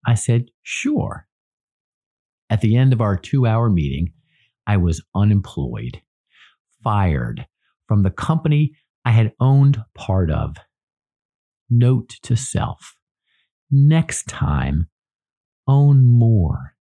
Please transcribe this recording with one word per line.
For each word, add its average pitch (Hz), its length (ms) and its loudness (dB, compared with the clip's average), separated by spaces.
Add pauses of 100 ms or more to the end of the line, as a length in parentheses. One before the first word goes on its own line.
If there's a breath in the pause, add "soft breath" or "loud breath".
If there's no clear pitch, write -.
I 120 100 0
said, 117 340 -2 (120)
"Sure." - 640 -6 (1200)
At 113 100 0
the 113 160 2
end 131 160 2
of 117 80 0
our 101 160 0
two-hour 117 540 -2
meeting, 78 420 -2 (540)
I 104 100 0
was 87 260 0 (120)
unemployed, 101 880 -2 (800 soft breath)
fired 78 640 -2 (420)
from 101 140 2
the 95 80 2
company 151 600 -2 (340 soft breath)
I 120 60 0
had 110 280 2
owned 139 420 2 (120)
part 95 360 -2
of. 71 260 -4 (1120)
Note 120 540 0
to 120 120 -2
self, - 600 -8 (720)
next 147 580 2
time, 73 600 -4 (760)
own 139 380 4
more. 113 760 2